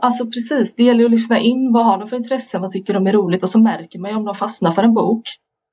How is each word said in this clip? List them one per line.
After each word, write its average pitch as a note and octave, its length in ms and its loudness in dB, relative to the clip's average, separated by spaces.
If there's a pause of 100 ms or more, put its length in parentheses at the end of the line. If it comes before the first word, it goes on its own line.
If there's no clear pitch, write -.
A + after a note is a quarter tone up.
alltså B3 240 0
precis. A#3 500 -4
Det A#3 80 2
gäller A#3+ 160 4
ju A#3 60 4
att A#3 60 4
lyssna A3+ 280 2
in. B3 340 0
Vad A#3 120 4
har G3 120 2
de G#3 100 -8
för B3 100 -6
intressen? A#3+ 440 -6
Vad F#3+ 100 -8
tycker F#3+ 220 -6
de F#3+ 140 0
är G3 60 0
roligt? F#3 300 0
Och F#3 60 -2
så A3+ 100 2
märker F3 400 0
man F#3+ 120 -10
ju A3 60 -6
om G#3+ 80 -6
de G3+ 100 -8
fastnar G3+ 360 -2
för F#3+ 120 0
en A3+ 100 4
bok. A3 300 0 (500)